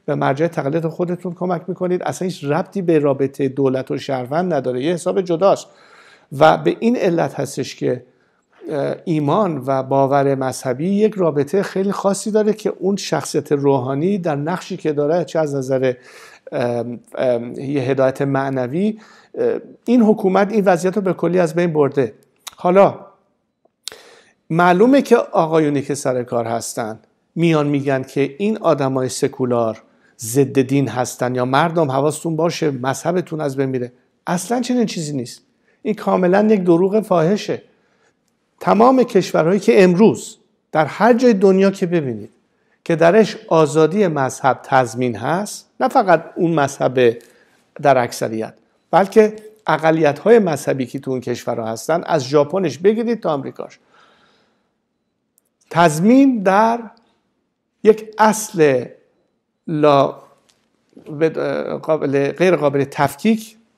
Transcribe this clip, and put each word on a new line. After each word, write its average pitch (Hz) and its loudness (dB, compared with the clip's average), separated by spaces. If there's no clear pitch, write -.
به 147 -4
مرجع 139 0
تقلید 160 -4
خودتون 175 -6
کمک 175 -6
می‌کنید، 180 -4
اصلاً 180 -6
هیچ 165 -8
ربطی 180 -4
به 165 2
رابطه 139 -2
دولت 131 -2
و 143 -6
شهروند 139 -4
نداره، 127 -2
یه 170 -2
حساب 180 -4
جداست. 175 0
و 160 6
به 165 -2
این 233 2
علت 165 -2
هستش - -8
که، 127 -4
اه، 143 -4
ایمان 156 -2
و 135 -2
باور 139 2
مذهبی 131 -4
یک 208 2
رابطه 160 0
خیلی 196 -4
خاصی 196 -2
داره 208 2
که 202 -4
اون 196 -2
شخصیت 151 -4
روحانی 139 0
در 170 -4
نقشی 165 -6
که 156 -4
داره، 147 0
چه 165 -4
از 147 -2
نظر، 131 0
ام، 120 -4
ام، 123 -2
یه 139 -4
هدایت 131 0
معنوی، 139 -2
اه، 123 0
این 233 4
حکومت 202 2
این 208 0
وضعیت 180 2
رو 208 -2
به 185 0
کلی 170 -2
از 160 0
بین 175 0
برده. 139 0
حالا 180 4
معلومه 180 4
که 233 2
آقایونی 156 2
که 139 -6
سر 127 -4
کار 120 -4
هستن 113 -6
میان 160 2
می‌گن 139 -2
که 139 -4
این 208 -2
آدمای 135 0
سکولار 120 -2
ضد 131 0
دین 131 0
هستن 123 -6
یا 123 -2
مردم 151 0
حواستون 147 -2
باشه 160 -2
مذهبتون 156 -4
از 139 -6
بین 135 -2
میره. 123 -6
اصلاً 233 -4
چنین 247 0
چیزی 147 -8
نیست. - -10
این 214 -4
کاملاً 190 0
یک 196 2
دروغ 185 2
فاحشه. 170 -2
تمام 233 4
کشورهایی 180 0
که 220 6
امروز 175 2
در 156 2
هر 214 2
جای 240 4
دنیا 190 4
که 190 -4
ببینید 131 -4
که 165 0
درش 175 4
آزادی 160 2
مذهب 135 -2
تضمین 123 0
هست، 156 -6
نه 254 0
فقط 190 2
اون 170 0
مذهب 127 2
در 139 4
اکثریت، 117 -6
بلکه 208 2
اقلیت‌های 160 2
مذهبی 139 -2
که 139 -10
تو 135 -10
اون 127 -4
کشورها 120 -6
هستن، 156 -4
از 151 -2
ژاپنش 147 0
بگیرید 220 0
تا 175 -4
آمریکاش، 131 -8
تضمین 208 4
در 220 2
یک 214 2
اصل 156 2
لا، 147 4
بد-، 160 -2
قابل، 143 -2
غیر 175 2
قابل 139 0
تفکیک 214 -2